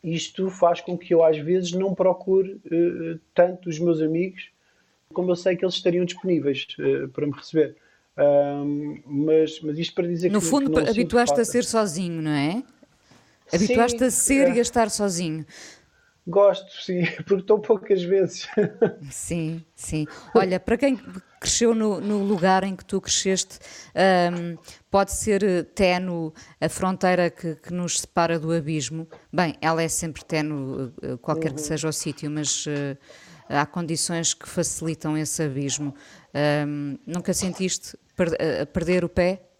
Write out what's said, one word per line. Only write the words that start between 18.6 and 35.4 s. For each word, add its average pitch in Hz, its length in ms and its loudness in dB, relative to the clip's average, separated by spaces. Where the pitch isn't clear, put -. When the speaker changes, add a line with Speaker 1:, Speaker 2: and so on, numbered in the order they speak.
Speaker 2:
Sim, 165 540 -6
sim. 156 320 -4
Olha, 190 260 -2
para 233 180 -2
quem 269 220 -2
cresceu 233 360 0
no, 214 260 -2
no 202 220 -2
lugar 190 400 2
em 190 120 -6
que - 80 -20
tu 196 160 -4
cresceste, - 600 -2
ahm, 175 640 2
pode 196 220 2
ser, 202 320 0
eh, 180 200 2
ténue 180 680 0
a 160 80 -2
fronteira 180 640 2
que, 165 260 -8
que - 160 -16
nos 175 300 -4
separa 170 380 0
do 160 120 -4
abismo. 160 560 -4
Bem, 165 300 0
ela 165 220 2
é 165 40 0
sempre - 380 -6
ténue, 139 680 -4
eh, 131 180 -6
qualquer 160 320 -2
que 147 80 -10
Speaker 1:
Uhum. 151 60 -8
Speaker 2:
seja 156 200 -4
o 151 60 -2
sítio, 147 380 -6
mas, 151 360 -4
eh, 143 300 -4
há 143 180 0
condições 165 680 -4
que - 160 -12
facilitam 160 640 -4
esse 156 280 -4